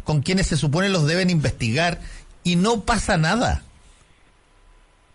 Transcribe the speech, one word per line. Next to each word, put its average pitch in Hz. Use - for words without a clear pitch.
con 151
quienes 185
se 165
supone 160
los 175
deben 180
investigar, 147
y 175
no 214
pasa 214
nada. 165